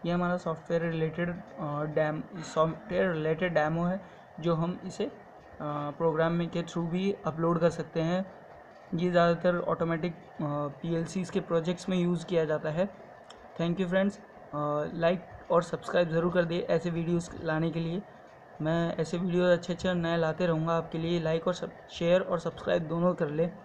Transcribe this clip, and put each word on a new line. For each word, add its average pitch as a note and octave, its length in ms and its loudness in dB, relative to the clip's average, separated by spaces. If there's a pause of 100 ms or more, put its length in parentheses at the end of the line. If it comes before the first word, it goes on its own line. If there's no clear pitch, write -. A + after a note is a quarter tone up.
ये E3+ 60 0
हमारा F3+ 240 0
software E3 460 -2
related, E3 480 -2
अ, D3+ 540 -6
डैम-, D#3 540 -2
software D#3+ 760 0
related D#3+ 420 0
demo D#3+ 300 2
है, F#3+ 160 0 (400)
जो E3+ 140 2
हम E3+ 300 0
इसे, F#3+ 200 -4
अ, C#4 80 -6 (500)
प्रोग्राम D3+ 680 0
में E3+ 160 0
के E3+ 140 -2
through E3+ 260 -4
भी F#3 280 0 (100)
upload E3 340 2
कर E3+ 100 6
सकते D#3+ 300 -4
हैं। F3+ 320 0 (640)
ये F3 160 0
ज़्यादातर E3+ 480 4
automatic, E3 560 0
अ, - 280 -20
पीएलसीज़ D#3+ 920 -4
के F#3+ 80 2
projects E3+ 480 0
में F#3 80 2
यूज़ F3 300 2
किया E3 180 2
जाता D3+ 260 0
है। F#3 200 0 (720)
Thank E3+ 200 0
you F3+ 120 0
friends, G3 260 2
अ, - 20 -20 (760)
लाइक E3+ 260 2 (300)
और F3 120 6
subscribe F3 460 0
ज़रूर E3 240 2
कर F3 120 4
दें E3+ 160 0
ऐसे E3+ 300 0
videos E3+ 400 0 (140)
लाने D#3+ 260 2
के E3 100 -2
लिए। E3+ 220 -2 (600)
मैं E3 340 2
ऐसे D#3+ 220 -2
वीडियो F3+ 260 2
अच्छे F3 280 4
अच्छे F#3 220 0
नए E3+ 220 0
लाते D#3+ 300 0
रहूँगा E3 300 0
आपके E3 220 -4
लिए। E3+ 220 0
Like D#3+ 260 0
और F3+ 80 2
sub, - 340 -10
share F3 320 2
और F#3 180 -2
subscribe F3 440 0
दोनों E3+ 320 2
कर E3 140 0
लें। E3 240 0 (120)